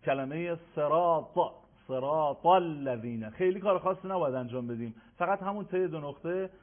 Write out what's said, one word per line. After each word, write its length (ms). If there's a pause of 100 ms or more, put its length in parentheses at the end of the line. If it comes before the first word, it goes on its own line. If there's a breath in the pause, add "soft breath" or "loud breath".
کلمهٔ 520 (180)
صراط، 500 (640)
صراط 580
الذین. 840
خیلی 300
کار 180
خاصی 300
نباید 260
انجام 320
بدیم، 280 (240 loud breath)
فقط 240
همون 220
ت 100
دو 260
نقطه 500 (120)